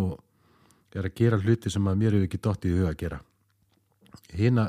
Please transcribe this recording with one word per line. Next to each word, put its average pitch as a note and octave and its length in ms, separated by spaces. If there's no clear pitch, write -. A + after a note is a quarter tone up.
og - 920
er F#2+ 80
að F#2 140
gera A#2 180
hluti G2+ 340
sem G2 160
að F#2+ 120
mér G#2+ 160
hefur F#2+ 120
ekki - 140
dottið G2 320
í F2+ 40
hug F#2 120
að D2+ 120
gera. D2+ 160
Hina, A2+ 340